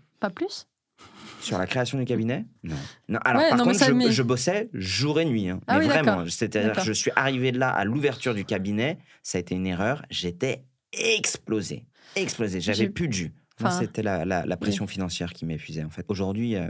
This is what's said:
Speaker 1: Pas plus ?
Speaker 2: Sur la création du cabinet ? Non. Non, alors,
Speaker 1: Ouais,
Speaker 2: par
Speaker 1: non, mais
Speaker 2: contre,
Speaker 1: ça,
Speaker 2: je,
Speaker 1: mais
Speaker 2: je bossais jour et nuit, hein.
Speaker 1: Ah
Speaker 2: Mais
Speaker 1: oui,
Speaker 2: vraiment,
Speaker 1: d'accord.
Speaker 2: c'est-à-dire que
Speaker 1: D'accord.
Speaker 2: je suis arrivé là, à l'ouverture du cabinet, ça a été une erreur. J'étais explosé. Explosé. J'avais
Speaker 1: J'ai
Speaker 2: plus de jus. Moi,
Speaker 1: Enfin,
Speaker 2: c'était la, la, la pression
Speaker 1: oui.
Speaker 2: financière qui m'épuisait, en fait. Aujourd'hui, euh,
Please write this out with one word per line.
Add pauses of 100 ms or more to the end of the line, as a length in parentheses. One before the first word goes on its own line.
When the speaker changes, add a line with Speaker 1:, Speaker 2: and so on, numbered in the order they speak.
(200)
Speaker 1:
Pas
plus ? (720)
Speaker 2:
Sur
la
création
du
cabinet ? (180)
Non. (320)
Non,
alors,
Speaker 1:
Ouais,
Speaker 2:
par
Speaker 1:
non,
mais
Speaker 2:
contre,
Speaker 1:
ça,
Speaker 2:
je,
Speaker 1:
mais
Speaker 2:
je
bossais
jour
et
nuit,
hein.
Speaker 1:
Ah
Speaker 2:
Mais
Speaker 1:
oui,
Speaker 2:
vraiment,
Speaker 1:
d'accord.
Speaker 2:
c'est-à-dire
que
Speaker 1:
D'accord.
Speaker 2:
je
suis
arrivé
là,
à
l'ouverture
du
cabinet, (240)
ça
a
été
une
erreur.
J'étais (260)
explosé. (320)
Explosé.
J'avais
Speaker 1:
J'ai
Speaker 2:
plus
de
jus. (280)
Moi,
Speaker 1:
Enfin,
Speaker 2:
c'était
la,
la,
la
pression
Speaker 1:
oui.
Speaker 2:
financière
qui
m'épuisait,
en
fait.
Aujourd'hui,
euh,